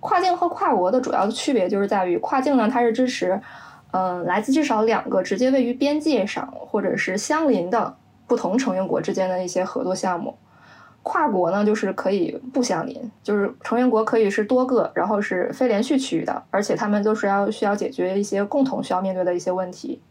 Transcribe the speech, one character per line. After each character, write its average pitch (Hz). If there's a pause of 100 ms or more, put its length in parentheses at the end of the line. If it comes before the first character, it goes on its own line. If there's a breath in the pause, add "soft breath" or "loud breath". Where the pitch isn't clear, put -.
跨 359
境 359
和 349
跨 339
国 180
的 254
主 262
要 -
的 220
区 -
别 190
就 196
是 196
在 196
于， 175
跨 -
境 269
呢， 214
它 240
是 233
支 254
持， 190 (520 loud breath)
嗯， 180
来 180
自 220
至 311
少 226
两 226
个 190
直 196
接 254
位 262
于 240
边 285
界 277
上 -
或 -
者 -
是 196
相 302
邻 185
的 220 (300)
不 240
同 196
成 240
员 190
国 -
之 185
间 185
的 185
一 180
些 180
合 170
作 185
项 180
目。 - (680 loud breath)
跨 339
国 180
呢， 208
就 208
是 208
可 -
以 185 (140)
不 262
相 175
邻， - (120)
就 208
是 202
成 226
员 254
国 220
可 226
以 214
是 208
多 254
个， 240
然 175
后 208
是 190
非 254
连 214
续 285
区 175
域 160
的， -
而 202
且 -
他 220
们 208
都 214
是 214
要， 202
需 220
要 202
解 208
决 185
一 -
些 202
共 269
同 185
需 -
要 185
面 190
对 185
的 175
一 175
些 180
问 185
题。 -